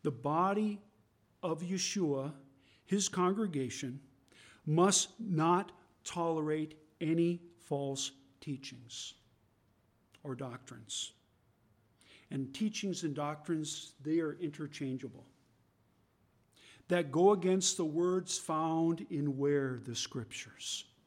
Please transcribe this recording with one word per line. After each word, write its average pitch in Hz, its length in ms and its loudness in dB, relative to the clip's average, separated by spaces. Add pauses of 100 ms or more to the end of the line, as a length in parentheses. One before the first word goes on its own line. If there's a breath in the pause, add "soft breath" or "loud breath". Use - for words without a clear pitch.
The 151 80 0
body 196 720 0 (580)
of 165 220 -2
Yeshua, 160 720 0 (500 soft breath)
his 196 240 2
congregation, 156 920 0 (640 loud breath)
must 175 540 4
not 175 540 2 (320)
tolerate 156 760 0 (220)
any 170 420 2 (160)
false 139 540 -4 (280)
teachings 127 760 -12 (1080)
or 135 140 -6
doctrines. 120 760 -10 (1200 loud breath)
And 135 240 -6
teachings 202 480 -2
and 156 100 -2
doctrines, 151 880 -4
they 156 200 2
are 151 140 -2
interchangeable, 143 920 -6 (1600 loud breath)
that 175 240 0
go 175 220 8
against 185 440 2
the 175 80 0
words 180 540 0
found 165 720 2
in 143 260 0
where? 139 440 2
The 117 160 -8
Scriptures. - 880 -8 (220)